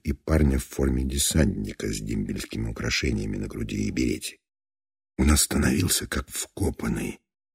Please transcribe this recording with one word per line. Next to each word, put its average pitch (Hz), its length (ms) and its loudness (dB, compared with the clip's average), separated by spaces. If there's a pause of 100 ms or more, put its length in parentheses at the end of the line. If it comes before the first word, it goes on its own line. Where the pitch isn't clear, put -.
и - 80 -2
парня 71 480 4
в - 60 -4
форме 67 400 0
десантника 67 840 0
с 52 140 -4
дембельскими 53 680 -4
украшениями 52 680 -2
на 52 100 -6
груди - 400 -4
и 101 40 -4
берете. - 480 -2 (760)
Он 73 140 6
остановился, 71 760 2
как - 220 -4
вкопанный, - 960 -4 (340)